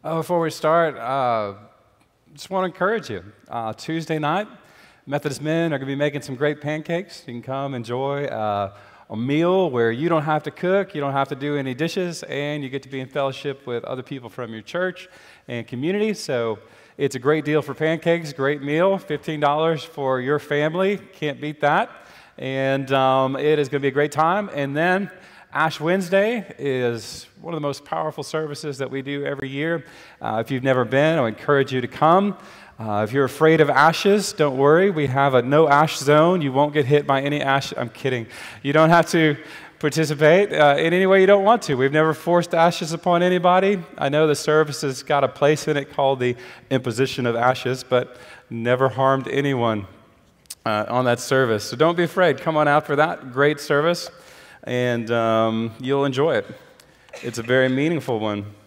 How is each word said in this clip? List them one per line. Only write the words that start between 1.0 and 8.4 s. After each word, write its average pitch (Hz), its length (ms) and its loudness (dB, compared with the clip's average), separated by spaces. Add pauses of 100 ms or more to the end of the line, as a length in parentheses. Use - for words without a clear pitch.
just - 160 -18
wanna 185 160 -2
encourage 196 440 -4
you. 95 140 -8 (240)
Uh, 113 240 -6
Tuesday 160 480 -6
night, 170 300 -2 (580)
Methodist 139 340 -6
men 160 300 0
are 147 60 -2
gonna 135 100 -6
be 139 80 -6
making 143 260 -2
some 139 140 -10
great 147 240 -2
pancakes. 156 680 -6
You 120 100 -12
can 120 60 -10
come 135 320 -6
enjoy, 135 520 -4
uh, 104 480 -4 (360)